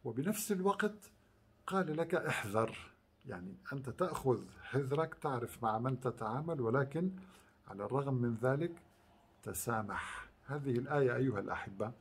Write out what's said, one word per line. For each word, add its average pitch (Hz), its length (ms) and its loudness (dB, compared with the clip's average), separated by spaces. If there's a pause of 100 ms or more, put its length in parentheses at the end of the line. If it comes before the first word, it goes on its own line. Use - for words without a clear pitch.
وبنفس 143 480 0
الوقت 196 580 0 (560)
قال 175 300 2
لك: 165 180 2
"احذر"، 110 640 2 (480)
يعني 92 280 -8 (180)
أنت 135 180 -4
تأخذ 135 500 2 (220)
حذرك، 143 520 0
تعرف 120 480 -2
مع 110 160 2
من 127 220 0
تتعامل، 131 600 -2
ولكن 139 500 2 (580)
على 98 160 -6
الرغم 135 300 0
من 120 200 2
ذلك 139 480 0 (600)
تسامح. 104 840 -4 (200)
هذه 135 320 0
الآية 139 380 4
أيها 123 240 2
الأحبة 98 600 -4